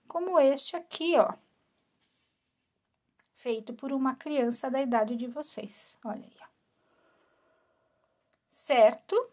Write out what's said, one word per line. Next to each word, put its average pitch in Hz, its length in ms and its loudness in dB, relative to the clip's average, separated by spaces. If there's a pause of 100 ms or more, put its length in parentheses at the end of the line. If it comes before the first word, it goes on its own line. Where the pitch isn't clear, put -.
Como 349 320 0
este 277 360 2
aqui, 339 420 -2
ó. - 160 -2 (2000)
Feito 226 380 -6
por 269 180 -10
uma 269 240 -2
criança 262 560 -2
da 262 100 0
idade 240 340 2
de 240 120 -6
vocês. - 760 -12
Olha 208 200 -10
aí, - 180 -20
ó. - 40 -20 (2000)
Certo? 247 840 4